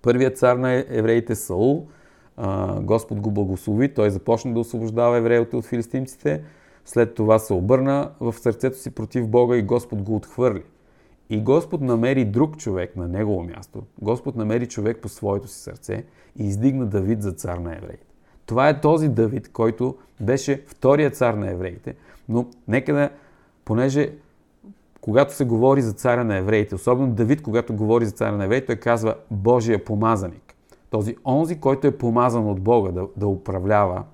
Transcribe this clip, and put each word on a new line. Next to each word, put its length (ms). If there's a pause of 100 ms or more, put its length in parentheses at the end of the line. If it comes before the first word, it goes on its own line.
Първият 360
цар 180
на 340
евреите 460
Саул, 520 (500)
а, 440
Господ 400
го 100
благослови, 640
той 160
започна 440
да 60
освобождава 580
евреите 380
от 100
филистимците, 800 (420)
след 300
това 240
се 140
обърна 680
в 140
сърцето 440
си 180
против 320
Бога 300
и 40
Господ 420
го 120
отхвърли. 480 (680)
И 120
Господ 400
намери 440
друг 320
човек 380
на 120
негово 360
място. 400 (180)
Господ 340
намери 320
човек 340
по 80
своето 380
си 120
сърце 460 (320)
и 80
издигна 400
Давид 360
за 100
цар 260
на 200
евреите. 280 (400)
Това 240
е 120
този 280
Давид, 420
който 460 (240)
беше 460
вторият 480
цар 180
на 180
евреите. 440 (340)
Но 180 (200)
нека 260
да, 160 (560)
понеже 480 (880)
когато 320
се 120
говори 360
за 120
царя 300
на 120
евреите, 400
особено 380
Давид, 280
когато 340
говори 300
за 60
царя 260
на 80
евреите, 200
той 100
казва 400 (160)
"Божия 540
помазаник". 680 (340)
Този 360
онзи, 340
който 280
е 100
помазан 520
от 120
Бога 300
да, 160 (100)
да 100
управлява 760 (100)